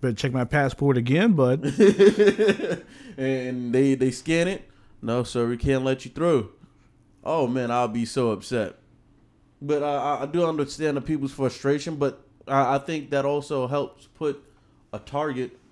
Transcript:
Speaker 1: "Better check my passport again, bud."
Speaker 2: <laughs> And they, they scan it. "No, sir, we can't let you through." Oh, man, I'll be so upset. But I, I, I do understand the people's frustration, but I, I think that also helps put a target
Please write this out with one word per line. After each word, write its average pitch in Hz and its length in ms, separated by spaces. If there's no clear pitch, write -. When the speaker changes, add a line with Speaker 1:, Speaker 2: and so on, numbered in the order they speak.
Speaker 1:
"Better 127 120
check 123 200
my 127 120
passport 139 520
again, 151 360
bud." 131 300
Speaker 2:
<laughs> 202 1040
And 127 560
they, 135 220
they 131 160
scan 165 360
it. 190 220
"No, 117 220
sir, 117 240
we 120 100
can't 135 260
let 131 220
you 135 60
through." 151 400
Oh, 151 240
man, 120 240
I'll 120 160
be 117 180
so 120 260
upset. 104 440
But 143 220
I, 147 120
I, 139 280
I - 40
do 170 180
understand 151 520
the 135 40
people's 139 320
frustration, 143 640
but 139 260
I, 135 280
I - 20
think 147 320
that 139 160
also 139 420
helps 143 380
put - 380
a 104 60
target 131 580